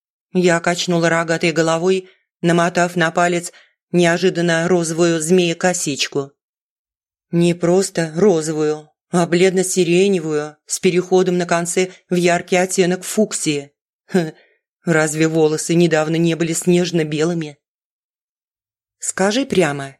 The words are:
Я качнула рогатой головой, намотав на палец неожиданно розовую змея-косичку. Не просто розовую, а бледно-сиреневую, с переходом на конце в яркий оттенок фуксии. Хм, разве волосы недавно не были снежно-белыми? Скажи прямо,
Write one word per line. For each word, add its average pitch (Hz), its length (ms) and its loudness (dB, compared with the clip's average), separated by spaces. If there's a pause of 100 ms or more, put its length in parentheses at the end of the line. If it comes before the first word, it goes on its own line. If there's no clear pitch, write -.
(320)
Я 175 280 2
качнула 170 480 0
рогатой 165 440 0
головой, 165 580 0 (300)
намотав 175 560 0
на 165 140 0
палец 175 420 -2 (400)
неожиданно 170 760 2
розовую 170 520 0
змея-косичку. 165 1120 -2 (1000)
Не 170 240 2
просто 170 600 -2
розовую, 156 760 0 (200)
а 170 160 0
бледно-сиреневую, 175 1300 0 (100)
с - 140 -10
переходом 180 580 2
на 175 80 -2
конце 175 440 -2 (180)
в 180 60 -4
яркий 175 420 0
оттенок 180 480 0
фуксии. 151 680 -4 (400)
Хм, 165 200 0 (520)
разве 160 440 0
волосы 156 460 0
недавно 160 420 2
не 165 180 2
были 160 180 -2
снежно-белыми? 165 1040 -2 (1400)
Скажи 214 480 -2
прямо, 143 540 -2